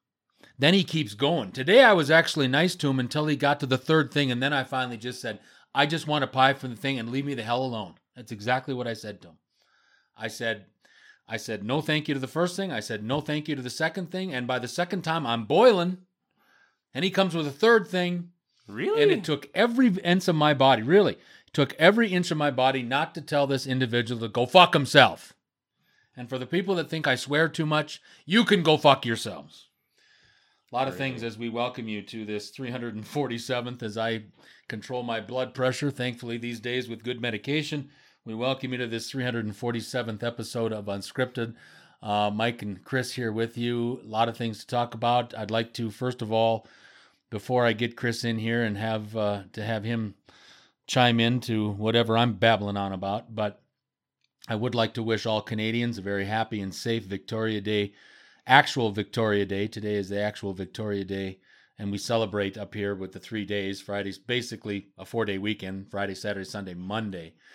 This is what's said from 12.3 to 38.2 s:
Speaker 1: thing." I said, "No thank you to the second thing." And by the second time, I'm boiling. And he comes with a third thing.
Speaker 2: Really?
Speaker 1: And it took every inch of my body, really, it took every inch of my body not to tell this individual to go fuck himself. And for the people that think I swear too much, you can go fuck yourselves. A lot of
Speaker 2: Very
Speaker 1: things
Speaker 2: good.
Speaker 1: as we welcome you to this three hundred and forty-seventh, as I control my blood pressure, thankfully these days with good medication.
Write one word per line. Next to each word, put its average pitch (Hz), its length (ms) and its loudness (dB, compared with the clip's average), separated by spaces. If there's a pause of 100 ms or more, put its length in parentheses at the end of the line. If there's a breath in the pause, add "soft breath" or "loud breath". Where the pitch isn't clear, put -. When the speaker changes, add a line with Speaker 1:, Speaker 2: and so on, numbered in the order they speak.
Speaker 1:
thing." 190 160 -4
I 117 80 -4
said, 107 240 -8
"No 135 180 -2
thank 151 260 -6
you 156 80 -2
to 131 60 -8
the 123 100 -8
second 165 400 -4
thing." 185 220 -6
And 123 120 -4
by 127 140 0
the 120 80 -6
second 175 360 -4
time, 160 220 -2
I'm 117 200 -2
boiling. 180 540 6 (920 soft breath)
And 143 120 -2
he 196 40 2
comes 185 240 2
with 160 140 0
a 139 40 -6
third 220 360 6
thing. 175 440 -2 (360)
Speaker 2:
Really? 392 340 0
Speaker 1:
And 415 100 8
it 226 120 0
took - 320 -4
every 240 320 4
inch 180 400 2
of 175 80 4
my 151 180 4
body, 131 300 6
really, 170 300 6
it - 400 -20
took 139 260 2
every 208 300 6
inch 180 200 0
of 156 80 -2
my 147 140 2
body 131 320 2
not 135 320 -2
to 165 60 -10
tell 143 260 0
this 135 180 -2
individual 120 560 0
to 117 60 -4
go 120 180 0
fuck 175 280 10
himself. 131 600 6 (840)
And 123 140 -16
for 131 80 -6
the 127 80 -6
people 185 300 0
that 170 140 -2
think 160 180 -4
I 131 80 2
swear 147 320 2
too 156 180 -2
much, 151 360 -2 (240 soft breath)
you 208 180 4
can 202 180 4
go 156 160 6
fuck 139 280 6
yourselves. 101 640 -8 (1040 soft breath)
A 120 40 -6
lot 135 140 0
of 131 60 -8
Speaker 2:
Very 135 160 -4
Speaker 1:
things 117 100 -10
Speaker 2:
good. 117 60 -6
Speaker 1:
as 107 100 -10
we 117 120 -4
welcome 120 380 -4
you 107 160 -6
to 110 220 -10
this 104 240 -6
three 127 220 -10
hundred 120 240 -8
and 107 120 -10
forty-seventh, 123 760 -4
as 107 160 -8
I 113 260 -2 (440 soft breath)
control 123 360 -8
my 117 180 -4
blood 123 320 -6
pressure, 131 380 0
thankfully 120 460 -6
these 117 220 -8
days 120 300 -4
with 113 140 -10
good 120 180 -6
medication. 139 680 -4 (340 soft breath)